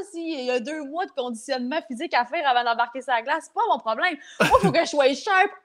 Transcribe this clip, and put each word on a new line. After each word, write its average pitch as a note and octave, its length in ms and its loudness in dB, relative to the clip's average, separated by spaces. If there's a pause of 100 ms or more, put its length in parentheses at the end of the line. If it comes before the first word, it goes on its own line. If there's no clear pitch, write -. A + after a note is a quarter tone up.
(120)
s'il D#4+ 320 -8
y B3 60 -2
a B3 100 0
deux D4+ 240 -8
mois D#4 220 -6
de - 60 -20
conditionnement B3+ 760 -4
physique C4+ 260 -8
à A#3+ 120 4
faire D4+ 220 -4
avant A#3+ 140 4
d'embarquer A#3 400 0
sur C4 100 -4
la A3+ 100 0
glace, D4+ 220 -4
c'est - 100 -20
pas G4+ 160 0
mon D4 80 2
problème. C#4 380 -2 (240)
Moi, - 200 6
faut - 100 4
que E4 100 4
je E4 100 0
sois C#4 240 4
sharp G4 360 2 (140)